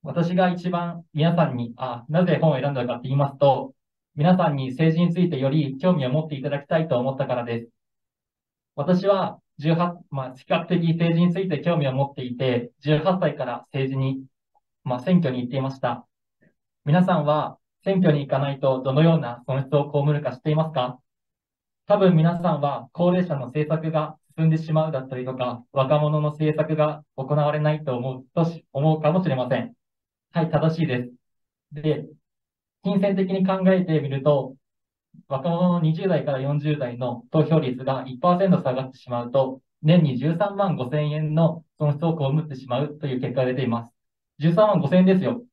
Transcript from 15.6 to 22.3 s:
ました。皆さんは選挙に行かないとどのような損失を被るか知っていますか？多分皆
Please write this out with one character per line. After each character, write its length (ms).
ま 100
し 100
た。 260
皆 180
さ 120
ん 80
は 340
選 160
挙 180
に 40
行 100
か 80
な 140
い 80
と 200
ど 120
の 100
よ 140
う 20
な 300
損 120
失 140
を 160
被 220
る 100
か 80
知 60
っ 40
て 120
い 20
ま 140
す 40
か？ 280
多 100
分 180
皆 260